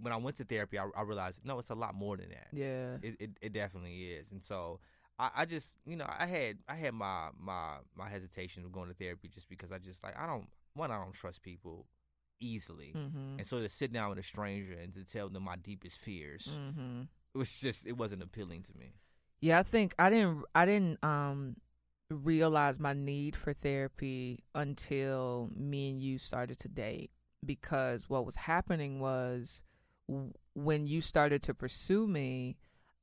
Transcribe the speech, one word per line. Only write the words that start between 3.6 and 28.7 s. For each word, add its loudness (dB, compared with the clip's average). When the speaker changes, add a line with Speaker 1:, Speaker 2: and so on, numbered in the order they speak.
Speaker 1:
is. -10
And -12
so -6
I, 0
I 2
just, -8
you -8
know, -6
I -2
had, 0
I -6
had 0
my, -2
my, -4
my -8
hesitation -10
of -10
going -8
to -10
therapy -8
just -18
because -12
I -8
just, -14
like, -10
I -6
don't, -6
one, -4
I -4
don't -8
trust -10
people -12
easily. -8
Speaker 2:
Mm-hmm. -6
Speaker 1:
And -6
so -2
to -2
sit -2
down 0
with -4
a -8
stranger -4
and -10
to -10
tell -6
them -6
my -4
deepest -12
fears, -8
Speaker 2:
Mm-hmm. -6
Speaker 1:
it -2
was 0
just, -2
it -6
wasn't -2
appealing -8
to -18
me. -16
Speaker 2:
Yeah, 10
I 6
think 4
I 12
didn't, 6
I 12
didn't, 6
um, 2
realize 6
my 2
need 0
for -2
therapy -2
until 0
me -2
and -4
you -2
started -4
to -8
date, -6
because 0
what 2
was -6
happening 0